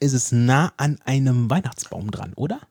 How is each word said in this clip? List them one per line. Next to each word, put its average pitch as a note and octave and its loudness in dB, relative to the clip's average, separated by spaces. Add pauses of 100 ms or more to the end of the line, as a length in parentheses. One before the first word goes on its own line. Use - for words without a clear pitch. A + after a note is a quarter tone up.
ist C#3 0
es B2 -2
nah B2 4
an D3 -2
einem C3 2
Weihnachtsbaum A#2 -4
dran, F#2+ -10
oder? F#3 -6 (120)